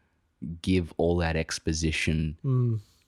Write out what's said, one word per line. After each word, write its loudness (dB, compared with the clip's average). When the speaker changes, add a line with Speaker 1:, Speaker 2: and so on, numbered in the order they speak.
Speaker 1:
give 0
all 4
that 0
exposition, -2
Speaker 2:
Mm. 0